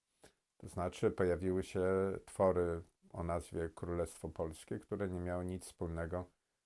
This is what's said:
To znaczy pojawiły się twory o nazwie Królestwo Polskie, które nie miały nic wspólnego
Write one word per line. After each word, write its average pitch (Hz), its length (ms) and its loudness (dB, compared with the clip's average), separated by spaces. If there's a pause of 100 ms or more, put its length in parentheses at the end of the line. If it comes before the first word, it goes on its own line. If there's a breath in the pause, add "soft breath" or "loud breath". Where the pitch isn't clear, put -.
(580 loud breath)
To - 100 -12
znaczy 92 440 0
pojawiły 92 520 2
się - 180 -2 (440)
twory 87 560 4 (320)
o 90 100 -4
nazwie 85 460 -2
Królestwo 85 600 -4
Polskie, 85 500 -6
które 98 300 -4
nie 90 100 -2
miały 90 260 -2
nic 90 200 -4
wspólnego 85 600 -4 (400)